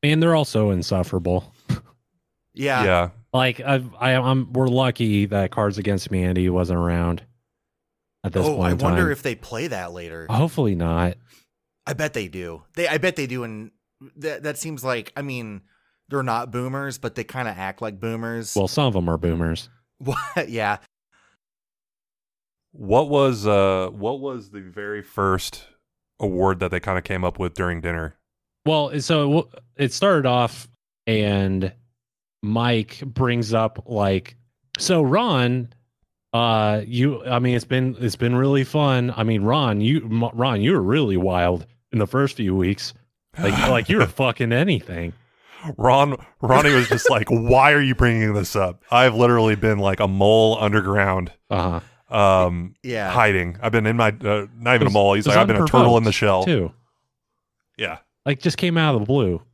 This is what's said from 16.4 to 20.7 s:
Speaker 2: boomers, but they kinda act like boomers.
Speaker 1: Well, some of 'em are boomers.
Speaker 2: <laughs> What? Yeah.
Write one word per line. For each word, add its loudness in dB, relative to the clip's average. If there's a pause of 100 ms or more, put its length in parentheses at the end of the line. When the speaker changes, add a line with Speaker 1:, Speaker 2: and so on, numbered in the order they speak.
Speaker 2:
boomers, -8
but -10
they -8
kinda -8
act -10
like -10
boomers. -8
Speaker 1:
Well, 0
some 0
of 0
'em -2
are 0
boomers. -4 (160)
Speaker 2:
<laughs> -20
What? -6
Yeah. -4 (1900)